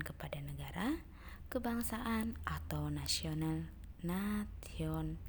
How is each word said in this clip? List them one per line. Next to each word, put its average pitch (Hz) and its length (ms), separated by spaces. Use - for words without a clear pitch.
kepada 143 400
negara, 143 560
kebangsaan, 233 960
atau 151 480
nasional, 160 720
nation 170 1120